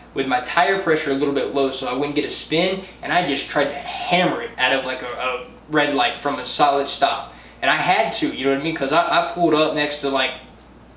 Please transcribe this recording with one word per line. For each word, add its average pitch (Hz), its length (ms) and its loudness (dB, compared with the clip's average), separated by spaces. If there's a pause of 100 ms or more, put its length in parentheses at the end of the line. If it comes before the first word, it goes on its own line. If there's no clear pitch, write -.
(140)
with 131 140 -2
my 127 140 0
tire 196 400 2
pressure 151 300 0
a - 20 2
little 139 200 2
bit 131 220 0
low 135 160 4
so 131 160 -6
I 123 60 -2
wouldn't 143 220 -2
get 143 100 0
a - 40 -8
spin, 185 540 -2 (180)
and 135 120 -4
I 175 120 2
just 139 240 -4
tried 143 160 2
to - 100 -4
hammer 160 640 0
it - 160 -8
out 131 160 2
of, 131 100 0
like, 127 180 -6
a, 123 40 -10
a 123 400 -6 (240)
red 143 260 2
light 120 240 0
from 135 200 -4
a 123 60 -10
solid 143 440 2
stop. - 440 -2 (280)
And 135 100 4
I 156 60 4
had 196 380 2
to, - 120 0
you 123 160 -6
know 139 80 4
what 139 80 0
I 147 40 -6
mean? 160 120 -2
'Cause 131 160 -2
I, 170 380 2
I - 40 -6
pulled 165 200 2
up 151 220 2
next 147 240 -2
to, 139 100 -2
like, 131 220 0 (640)